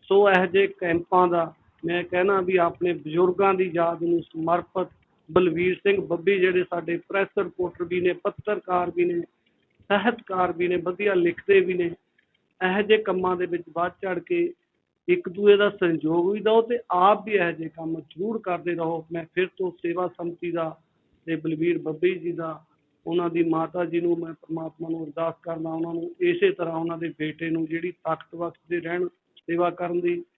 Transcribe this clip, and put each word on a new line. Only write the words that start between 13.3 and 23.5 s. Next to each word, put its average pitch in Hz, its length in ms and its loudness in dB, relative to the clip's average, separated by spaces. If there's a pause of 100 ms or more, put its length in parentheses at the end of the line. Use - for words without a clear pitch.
ਦੇ 175 100 -2
ਵਿੱਚ 170 160 -4 (120)
ਵੱਧ 175 180 0
ਚੜ੍ਹ 180 280 -4
ਕੇ 175 320 0 (560)
ਇੱਕ 180 200 2
ਦੂਜੇ 202 280 6
ਦਾ 202 140 4
ਸਹਿਯੋਗ 170 640 0
ਵੀ 214 80 -4
ਦਿਓ 220 220 4
ਤੇ 240 160 -2 (120)
ਆਪ 190 340 4
ਵੀ 214 80 -6
ਇਹੋ 180 180 2
ਜਿਹੇ 160 180 -8
ਕੰਮ 160 320 -8
ਜ਼ਰੂਰ 208 440 -6
ਕਰਦੇ 175 300 -4
ਰਹੋ। 165 380 -4
ਮੈਂ 165 120 -6 (100)
ਫਿਰ 185 120 2
ਤੋਂ 180 240 -6
ਸੇਵਾ 175 380 -4
ਸੰਮਤੀ 175 420 -8
ਦਾ 165 260 -4 (500)
ਤੇ 165 100 -2
ਬਲਵੀਰ 160 420 -2
ਬੱਬੀ 156 360 -2
ਜੀ 170 180 -6
ਦਾ, 160 320 -10 (420)
ਉਹਨਾਂ 170 240 -2
ਦੀ 165 120 0
ਮਾਤਾ 165 420 0